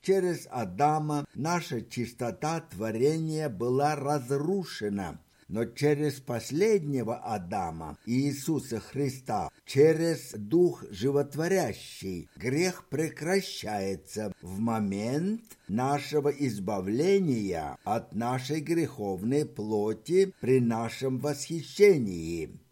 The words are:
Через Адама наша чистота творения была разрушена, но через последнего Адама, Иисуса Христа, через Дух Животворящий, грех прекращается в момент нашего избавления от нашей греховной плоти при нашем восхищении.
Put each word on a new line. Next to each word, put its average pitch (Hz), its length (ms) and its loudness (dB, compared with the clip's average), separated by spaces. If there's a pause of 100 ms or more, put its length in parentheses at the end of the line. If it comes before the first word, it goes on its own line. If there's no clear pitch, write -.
Через 180 520 0
Адама 151 800 0
наша 156 480 -2
чистота 123 800 -4
творения 151 880 0
была 127 480 2
разрушена, 139 1200 -2 (280)
но 113 160 -2
через 143 560 0
последнего 143 960 0
Адама, 87 920 -6
Иисуса 135 720 0
Христа, 123 720 -4 (140)
через 160 720 4
Дух 165 560 2
Животворящий, 139 1400 -2
грех 160 520 -2
прекращается 107 1400 -4 (100)
в 92 180 -8
момент 113 840 0 (240)
нашего 143 600 0
избавления 110 1500 0
от 110 320 -4
нашей 127 460 -2
греховной 131 840 0
плоти 110 960 0
при 127 200 6
нашем 117 580 0
восхищении. 127 1400 2 (120)